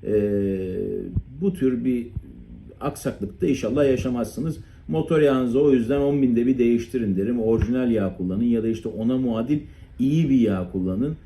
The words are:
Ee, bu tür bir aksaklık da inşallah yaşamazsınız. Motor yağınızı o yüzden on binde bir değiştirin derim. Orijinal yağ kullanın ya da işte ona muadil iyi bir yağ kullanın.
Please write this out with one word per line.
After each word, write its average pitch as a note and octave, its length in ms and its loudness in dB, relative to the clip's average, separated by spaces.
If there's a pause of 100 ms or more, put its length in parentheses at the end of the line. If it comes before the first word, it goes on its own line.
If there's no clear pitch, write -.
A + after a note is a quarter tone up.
Ee, - 60 -4 (1300)
bu F#3 120 0
tür B2+ 320 0
bir B2 220 -2 (760)
aksaklık - 600 -6
da F3 60 0
inşallah C3+ 400 0
yaşamazsınız. B2+ 720 -2 (300)
Motor D#3 320 0
yağınızı C3 420 4
o D3 100 6
yüzden B2+ 280 2
on C#3+ 220 2
binde A#2+ 240 4
bir C3 120 2
değiştirin A#2 580 2
derim. A2+ 240 0
Orijinal A2+ 500 2
yağ G2 260 0
kullanın F#2 280 -2
ya A#2 180 2
da A2+ 60 0
işte A2 200 -4
ona A2+ 300 -2
muadil B2 400 0 (400)
iyi C#3+ 320 2
bir C3 100 6
yağ F#2+ 320 2
kullanın. G2 540 -2